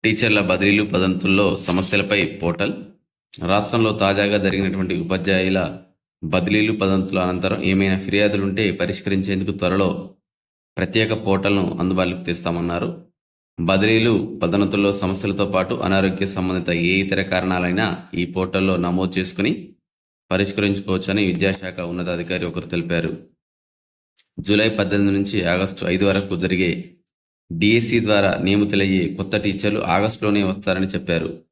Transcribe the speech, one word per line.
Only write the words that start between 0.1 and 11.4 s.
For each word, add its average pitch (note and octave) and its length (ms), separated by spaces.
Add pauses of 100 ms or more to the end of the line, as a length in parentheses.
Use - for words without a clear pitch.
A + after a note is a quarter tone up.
బదిలీలు, G2 440
పదోన్నతుల్లో F#2+ 720
సమస్యలపై F#2+ 680
పోర్టల్. E2+ 480 (680)
రాష్ట్రంలో G#2 520
తాజాగా G2+ 440
జరిగినటువంటి F#2+ 640
ఉపాధ్యాయుల F#2 800 (460)
బదిలీలు, G2 480
పదోన్నతుల F#2+ 460
అనంతరం F#2 440
ఏమైనా F#2+ 360
ఫిర్యాదులుంటే G2 720
పరిష్కరించేందుకు F#2+ 880
త్వరలో F#2 580 (600)
ప్రత్యేక A2 500
పోర్టల్ను F#2+ 520